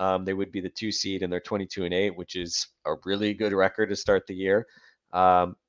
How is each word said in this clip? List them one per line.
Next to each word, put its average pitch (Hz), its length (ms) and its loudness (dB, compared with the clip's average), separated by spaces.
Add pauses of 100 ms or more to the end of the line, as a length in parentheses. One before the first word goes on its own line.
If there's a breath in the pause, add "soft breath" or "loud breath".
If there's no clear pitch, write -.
Um, 95 240 0
they 95 100 -2
would 98 180 -4
be 98 100 -6
the 90 80 -8
two 107 240 -6
seed 95 300 -4
and 90 100 -4
they're 90 80 -4
twenty-two 98 420 -6
and 87 100 -2
eight, 95 220 0
which 87 220 -12
is 87 300 -6 (180)
a 78 180 -2
really 101 300 0
good 104 180 -2
record 95 380 2
to 101 80 -2
start 98 300 2
the 98 80 -8
year. 95 300 2 (460 soft breath)
Um, 90 460 4 (120)